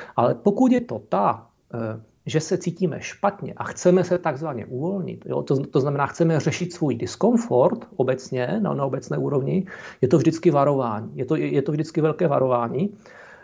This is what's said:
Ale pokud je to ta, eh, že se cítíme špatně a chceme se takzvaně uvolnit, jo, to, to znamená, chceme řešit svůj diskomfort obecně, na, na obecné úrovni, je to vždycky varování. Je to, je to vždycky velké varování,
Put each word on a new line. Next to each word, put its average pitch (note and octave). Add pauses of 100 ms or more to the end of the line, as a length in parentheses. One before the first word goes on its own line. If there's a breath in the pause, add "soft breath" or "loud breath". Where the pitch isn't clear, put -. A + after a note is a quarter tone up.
(160 loud breath)
Ale B2
pokud A#3
je B3
to A2+
ta, F3+ (280)
eh, A2+ (280)
že D#3
se F3
cítíme E3+
špatně -
a -
chceme F3+
se F3+
takzvaně C3
uvolnit, C3+
jo, C3+
to, C#3
to -
znamená, C#3
chceme E3
řešit F3
svůj D3
diskomfort C#3+ (100)
obecně, B2+
na, D#3+
na C#3
obecné C#3
úrovni, C#3+ (340 loud breath)
je B2+
to D#3
vždycky E3
varování. C3+
Je C#3
to, D#3
je C#3+
to D#3
vždycky D#3
velké D#3
varování, C3 (500 loud breath)